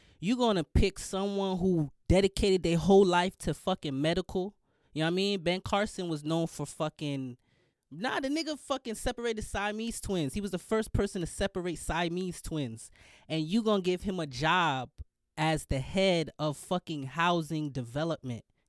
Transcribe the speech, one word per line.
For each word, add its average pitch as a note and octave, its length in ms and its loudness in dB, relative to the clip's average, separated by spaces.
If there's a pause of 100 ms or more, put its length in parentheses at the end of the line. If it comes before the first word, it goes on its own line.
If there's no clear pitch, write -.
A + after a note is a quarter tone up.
(200)
You G#3 160 0
gonna G#3+ 280 4
pick - 340 4
someone G3 600 -2
who E3+ 320 2 (180)
dedicated F#3+ 540 4
their E3+ 140 2
whole G3 280 8
life F3+ 340 2
to E3 140 -2
fucking D3 480 -4
medical, F3+ 540 -2 (380)
you D3+ 80 -2
know D#3+ 40 2
what E3 60 0
I F3 40 0
mean? G3 280 0
Ben F3+ 180 0
Carson G3+ 480 -2
was D3+ 140 -4
known E3 240 0
for - 180 -8
fucking, C#3 720 -6 (540)
nah, F#3+ 280 -4
the C4+ 100 -2
nigga D4+ 280 -2
fucking C4 380 -6
separated A#3 480 -4
Siamese G#3+ 580 -4
twins. E3 320 -2
He G#3 80 -4
was G3 100 -6
the G3 60 -2
first A3 360 -2
person G3+ 280 0
to E3 60 -2
separate F3+ 500 -4
Siamese F3 640 -2
twins. B2+ 480 -6 (400)
And D#3+ 140 0
you F3+ 180 2
gonna G#3 200 4
give F3+ 220 0
him F#3 160 -2
a D#3+ 60 -2
job C#3+ 640 2 (480)
as D#3 280 0
the C3+ 140 -2
head F3 600 2
of D3+ 180 -2
fucking E3 460 -4
housing D#3+ 680 0
development. C3 760 -6 (240)